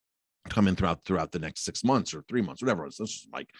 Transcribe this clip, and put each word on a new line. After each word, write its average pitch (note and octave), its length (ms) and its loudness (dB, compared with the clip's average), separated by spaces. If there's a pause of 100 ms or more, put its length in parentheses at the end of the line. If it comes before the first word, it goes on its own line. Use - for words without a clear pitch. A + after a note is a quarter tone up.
(480)
Come G2+ 200 6
in F#2 80 4
throughout, E2+ 280 0
throughout E2 280 0
the F2 60 -2
next D#2 260 -6
six - 200 -6
months A#2 300 2
or D2+ 140 -12
three A#2 140 2
months, E2+ 200 -4
whatever A2 200 0
it D2+ 40 -6
was. - 100 -12
This - 280 -8
was - 80 -20
like, - 280 -10